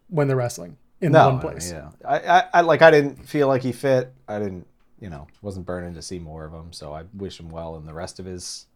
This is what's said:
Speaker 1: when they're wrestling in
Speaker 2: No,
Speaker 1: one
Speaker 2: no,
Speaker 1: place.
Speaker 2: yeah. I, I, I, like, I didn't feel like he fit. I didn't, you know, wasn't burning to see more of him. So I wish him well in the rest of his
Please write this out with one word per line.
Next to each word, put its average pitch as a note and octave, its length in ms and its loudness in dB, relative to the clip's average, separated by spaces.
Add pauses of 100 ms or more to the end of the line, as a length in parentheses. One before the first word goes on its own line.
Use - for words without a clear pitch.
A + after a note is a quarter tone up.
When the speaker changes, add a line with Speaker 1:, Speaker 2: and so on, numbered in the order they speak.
Speaker 1:
when D3+ 180 0
they're C3+ 100 2
wrestling A#2+ 400 -6 (240)
in E3 100 2
Speaker 2:
No, D3+ 160 10
Speaker 1:
one C3+ 80 4
Speaker 2:
no, C3 60 -4
Speaker 1:
place. D#3+ 300 -8
Speaker 2:
yeah. F2 180 -12 (140)
I, C#3+ 160 -2
I, F3+ 240 4 (120)
I, F3 60 8
like, D#3+ 200 2
I D#3+ 80 12
didn't C#3+ 380 4
feel C#3+ 200 0
like C3 140 2
he B2+ 120 -4
fit. C3 380 0 (160)
I G#2 120 -6
didn't, F#2+ 260 -8 (340)
you G2+ 100 -16
know, D2+ 180 -14 (140)
wasn't F#2+ 240 -10
burning F2 300 -8
to D#2+ 60 -14
see F2+ 180 -12
more D#2+ 260 -14
of D#2 80 -14
him. E2 180 -16
So D2+ 220 -14
I D#2+ 100 -12 (100)
wish G2 260 -12
him E2 100 -16
well E2 260 -12
in D#2 100 -16
the D#2 80 -16
rest E2+ 240 -12
of F#2 80 -14
his F#2 400 -14 (100)